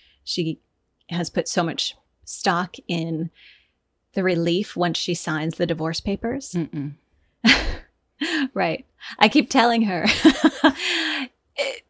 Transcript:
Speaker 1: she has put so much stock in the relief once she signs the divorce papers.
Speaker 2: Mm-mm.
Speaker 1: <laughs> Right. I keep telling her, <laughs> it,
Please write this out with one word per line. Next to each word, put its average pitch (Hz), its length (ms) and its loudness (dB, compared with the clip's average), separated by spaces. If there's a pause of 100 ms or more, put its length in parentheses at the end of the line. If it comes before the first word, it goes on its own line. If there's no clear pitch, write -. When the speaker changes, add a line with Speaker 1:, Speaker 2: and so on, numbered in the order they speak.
(240)
Speaker 1:
she - 340 -4 (520)
has 170 200 -2
put - 160 -2
so - 160 0
much - 320 -4 (300)
stock 175 500 -2 (140)
in 165 420 -2 (840)
the 196 100 0
relief 175 520 0
once 170 220 0
she - 160 -2
signs 156 420 -2
the 175 100 0
divorce 165 340 -4
papers. 226 540 -6
Speaker 2:
Mm-mm. 151 400 -4 (500)
Speaker 1:
<laughs> 233 80 8 (1040)
Right. 175 320 -2 (320)
I 214 100 6
keep - 220 4
telling 233 320 4
her, 185 240 0
<laughs> 311 1500 2
it, - 340 -6